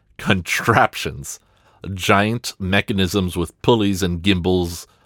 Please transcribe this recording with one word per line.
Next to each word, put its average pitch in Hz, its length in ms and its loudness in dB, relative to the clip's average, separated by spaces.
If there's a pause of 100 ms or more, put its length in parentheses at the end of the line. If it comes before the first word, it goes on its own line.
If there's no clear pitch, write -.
(180)
contraptions. - 1200 -2 (540)
Giant 104 640 0
mechanisms 95 800 0
with 85 240 -4
pulleys 101 400 2
and 87 220 -2
gimbals 90 640 0 (180)